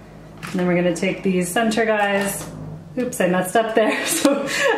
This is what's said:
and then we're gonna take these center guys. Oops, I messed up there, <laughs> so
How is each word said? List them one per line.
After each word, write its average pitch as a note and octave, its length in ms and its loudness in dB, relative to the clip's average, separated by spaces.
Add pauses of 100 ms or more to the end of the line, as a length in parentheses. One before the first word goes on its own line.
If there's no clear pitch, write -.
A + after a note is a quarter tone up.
(400)
and - 140 -12
then F3+ 120 2
we're F3+ 80 4
gonna F3 220 2
take F#3+ 260 -4
these F#3 260 0
center A3+ 360 2
guys. G3+ 640 0 (480)
Oops, B3 220 -2
I F#3 80 4
messed F#3 260 0
up A3+ 200 2
there, - 320 2
<laughs> - 0 -
so - 420 2 (300)